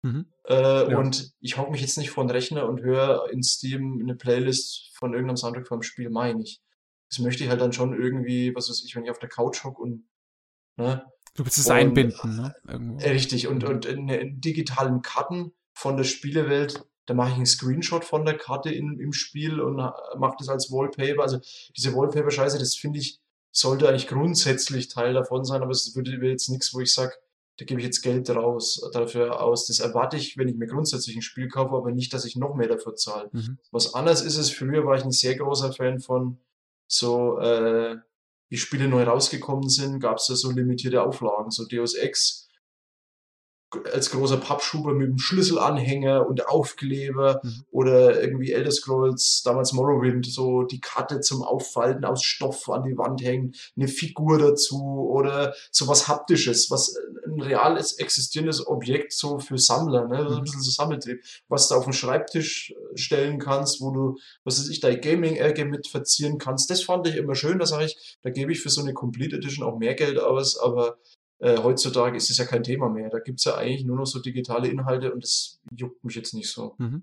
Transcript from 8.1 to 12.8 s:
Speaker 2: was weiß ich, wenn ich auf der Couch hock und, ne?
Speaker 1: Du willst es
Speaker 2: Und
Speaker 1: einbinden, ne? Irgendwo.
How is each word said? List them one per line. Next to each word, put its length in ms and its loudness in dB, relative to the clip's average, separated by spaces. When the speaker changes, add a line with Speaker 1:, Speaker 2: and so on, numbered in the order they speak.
Speaker 2:
was 140 -6
weiß 160 -6
ich, 120 -14
wenn 80 -8
ich 60 -6
auf 80 -8
der 100 -14
Couch 360 -2
hock 140 -10
und, 300 -8
ne? 280 -2
Speaker 1:
Du 100 -4
willst 140 0
es 80 2
Speaker 2:
Und 60 4
Speaker 1:
einbinden, 640 4
ne? 180 -6
Irgendwo. 380 -10